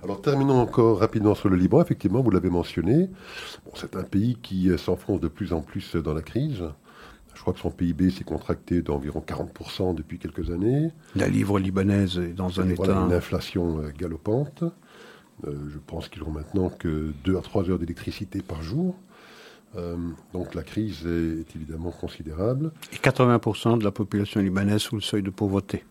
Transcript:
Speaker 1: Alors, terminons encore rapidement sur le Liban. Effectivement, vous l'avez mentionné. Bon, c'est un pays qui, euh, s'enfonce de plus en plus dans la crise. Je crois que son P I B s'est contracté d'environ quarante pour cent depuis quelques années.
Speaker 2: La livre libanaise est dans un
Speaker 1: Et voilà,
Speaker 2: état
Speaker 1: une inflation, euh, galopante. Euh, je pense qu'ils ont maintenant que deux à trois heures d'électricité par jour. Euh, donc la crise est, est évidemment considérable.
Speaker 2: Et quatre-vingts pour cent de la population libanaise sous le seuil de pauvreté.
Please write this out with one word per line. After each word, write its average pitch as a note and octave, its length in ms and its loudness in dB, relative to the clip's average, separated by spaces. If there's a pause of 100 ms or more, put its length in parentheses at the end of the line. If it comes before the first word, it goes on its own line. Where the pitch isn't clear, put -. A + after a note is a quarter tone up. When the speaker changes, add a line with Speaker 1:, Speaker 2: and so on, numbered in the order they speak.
Speaker 1:
Alors, G2 180 -6
terminons C#3 360 4
encore A2+ 420 6
rapidement G#2 360 4
sur - 140 0
le F#2 80 6
Liban. F#2 240 6
Effectivement, A#2 400 2
vous A#2 100 4
l'avez F2+ 180 2
mentionné. F2+ 600 2 (560)
Bon, - 100 -18
c'est - 220 -10
un F2+ 60 -6
pays A2+ 380 0
qui, F#2 280 0
euh, F2 80 4
s'enfonce F#2 420 -2
de E2 80 -2
plus F2+ 240 -6
en E2 80 0
plus - 380 -6
dans D2+ 160 -2
la D#2+ 80 -4
crise. A#2+ 420 -4 (720)
Je - 80 -20
crois F#2 100 -2
que - 80 -6
son E2 120 -4
P F2 160 -2
I E2 60 2
B F#2 160 4
s'est - 140 -4
contracté E2 580 -2
d'environ D2 380 -4
quarante - 320 -8
pour - 180 -14
cent F#2 240 0
depuis D#2+ 240 -8
quelques E2 320 -6
années. B2+ 420 2 (260)
Speaker 2:
La F#2+ 100 2
livre G2+ 320 2
libanaise F#2+ 600 2
est F2 120 -2
dans F#2 300 -2
un F#2 80 4
Speaker 1:
Et F2+ 40 2
voilà, F#2+ 200 2
Speaker 2:
état F#2+ 80 4
Speaker 1:
une F2 120 4
inflation, E2+ 680 0
euh, D2+ 100 -6 (100)
galopante. G#2+ 640 -2 (840)
Euh, D2 40 -6 (160)
je D2 200 -10
pense E2 220 -10
qu'ils - 140 -14
ont D#2 80 -6
maintenant F2 380 -2
que D#2 420 -4 (140)
deux F#2 100 2
à E2+ 60 -2
trois F#2 260 -2
heures F#2 120 2
d'électricité F2+ 640 -8
par D#2+ 180 -8
jour. D#3+ 340 -2 (800)
Euh, F2 200 -6 (360)
donc F2+ 220 -6
la E2+ 80 -6
crise E2+ 460 -6
est, E2 320 0
est D#2+ 160 -12
évidemment D#2+ 340 -8
considérable. F#2 840 -4 (220)
Speaker 2:
Et - 40 -12
quatre-vingts B2 420 6
pour - 180 0
cent A#2 180 4
de A2 80 2
la G2+ 60 2
population G2+ 500 -2
libanaise G2 420 2
sous - 140 -6
le G2+ 60 -4
seuil G2+ 220 -2
de F#2+ 80 -2
pauvreté. G2 580 -2